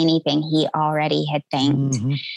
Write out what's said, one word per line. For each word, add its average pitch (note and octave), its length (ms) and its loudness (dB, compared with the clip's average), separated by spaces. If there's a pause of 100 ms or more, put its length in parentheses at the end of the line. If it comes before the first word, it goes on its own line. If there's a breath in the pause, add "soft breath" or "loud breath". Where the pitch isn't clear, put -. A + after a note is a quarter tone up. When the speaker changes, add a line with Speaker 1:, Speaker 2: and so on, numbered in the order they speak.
Speaker 1:
anything. D#3+ 400 2
He D#3 340 0
already D3+ 500 0
had D3 260 -2
thanked C#3 440 0
Speaker 2:
Mm-hmm. B2 180 -2 (240 loud breath)